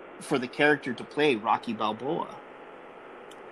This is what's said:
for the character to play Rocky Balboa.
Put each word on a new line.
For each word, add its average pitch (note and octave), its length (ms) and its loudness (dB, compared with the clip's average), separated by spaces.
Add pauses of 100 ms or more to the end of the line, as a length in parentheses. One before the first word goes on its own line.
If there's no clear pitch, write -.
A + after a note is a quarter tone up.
(200)
for - 180 0
the B2 100 -2
character D3 440 4
to A2+ 120 -8
play D3 320 2
Rocky A2+ 360 0
Balboa. A2 540 -2 (1300)